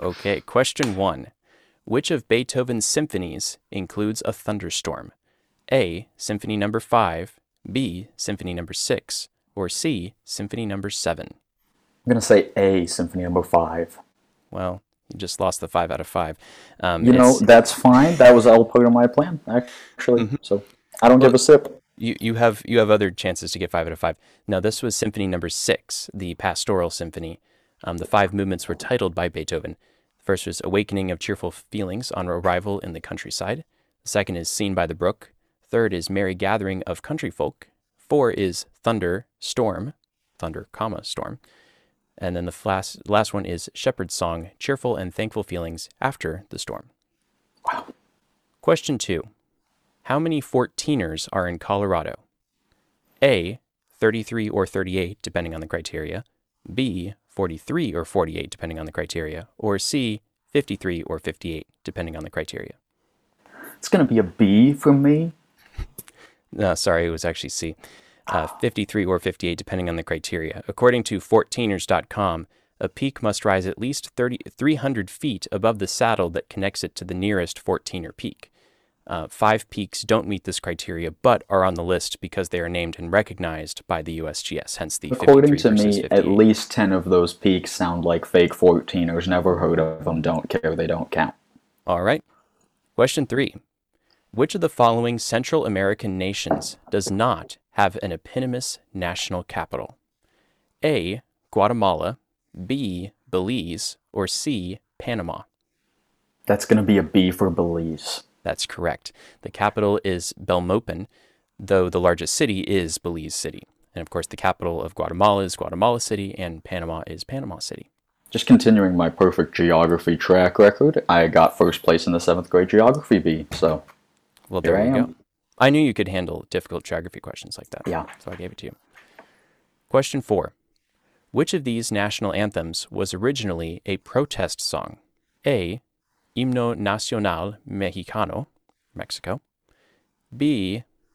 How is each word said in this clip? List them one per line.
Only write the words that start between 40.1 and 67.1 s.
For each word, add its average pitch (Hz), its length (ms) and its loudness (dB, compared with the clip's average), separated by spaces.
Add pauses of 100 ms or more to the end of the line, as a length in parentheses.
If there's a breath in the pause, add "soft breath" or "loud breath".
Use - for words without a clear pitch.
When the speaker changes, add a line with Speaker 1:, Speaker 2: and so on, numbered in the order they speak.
Speaker 1:
Thunder, 82 320 -10
comma, 107 320 -6
Storm. - 360 -10 (800)
And 90 180 -6
then 87 100 -4
the 87 80 -6
flas-, 95 440 -6 (100)
last 104 260 2
one 98 120 -4
is 87 280 -8
Shepherd's - 400 -4
Song: 85 440 -6
Cheerful 127 380 -4
and 92 180 -6
Thankful 110 300 -6
Feelings 85 460 -10 (100)
After 95 500 -6
the - 100 -12
Storm. - 320 -12 (760)
Speaker 2:
Wow. - 200 -6 (760)
Speaker 1:
Question 160 360 0
two. 87 260 -4 (800)
How 135 140 -2
many 160 220 -2
fourteeners 120 920 -4
are 90 140 -2
in 87 120 -6
Colorado? 98 600 -2 (1040)
A, 110 380 2 (400)
thirty-three 113 500 0
or 98 160 0
thirty-eight, 92 560 -4
depending 82 320 -6
on 80 80 -10
the 80 60 -12
criteria. 80 560 -8 (480)
B, 95 440 -4 (120)
forty-three 98 640 -4
or 85 120 -4
forty-eight, 82 460 -2
depending 80 280 -10
on 78 60 -8
the 80 80 -10
criteria. 80 640 -8
Or 104 220 -2
C, 117 420 -4 (260)
fifty-three 95 560 -2
or 82 160 -8
fifty-eight, - 480 -10 (160)
depending 82 320 -10
on - 80 -12
the - 60 -14
criteria. - 460 -10 (1040 loud breath)
Speaker 2:
It's - 120 -14
gonna 175 160 4
be 113 140 4
a 104 40 4
B 104 500 6
for 143 200 4
me. 151 400 4 (1160 soft breath)
Speaker 1:
No, 92 240 0
sorry, 85 320 0
it - 20 -2
was 82 160 -6